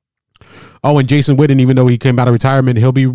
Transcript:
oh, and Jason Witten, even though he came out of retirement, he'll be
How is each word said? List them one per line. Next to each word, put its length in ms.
oh, 140
and 100
Jason 280
Witten, 240
even 160
though 100
he 120
came 200
out 100
of 40
retirement, 460
he'll 140
be 220